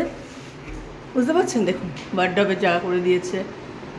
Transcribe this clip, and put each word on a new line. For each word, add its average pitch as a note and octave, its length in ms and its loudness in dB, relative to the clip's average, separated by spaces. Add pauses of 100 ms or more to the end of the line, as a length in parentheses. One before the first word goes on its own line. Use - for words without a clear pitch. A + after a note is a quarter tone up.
(1120)
বুঝতে C4 200 2
পারছেন? D#4+ 320 4
দেখুন, F3+ 240 0 (260)
ওয়ার্ডরোবের F#3 440 4
জায়গা F3 200 4
করে F3+ 200 2
দিয়েছে। F3+ 440 2 (560)